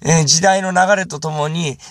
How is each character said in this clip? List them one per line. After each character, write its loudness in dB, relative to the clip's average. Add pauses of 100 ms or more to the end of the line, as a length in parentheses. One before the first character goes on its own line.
え 2
ー、 2
時 0
代 2
の -4
流 2
れ -2
と -10
と -8
も -4
に、 -6 (120)